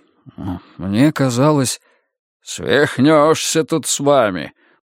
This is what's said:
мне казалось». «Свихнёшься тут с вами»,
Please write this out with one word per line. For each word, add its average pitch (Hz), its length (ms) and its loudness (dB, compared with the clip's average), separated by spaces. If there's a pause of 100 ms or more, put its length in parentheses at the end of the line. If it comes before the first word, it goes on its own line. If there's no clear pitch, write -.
(760)
мне 104 340 0
казалось». 135 720 0 (600)
«Свихнёшься 151 1200 0
тут 160 200 -4
с - 140 -4
вами», 117 540 0 (320)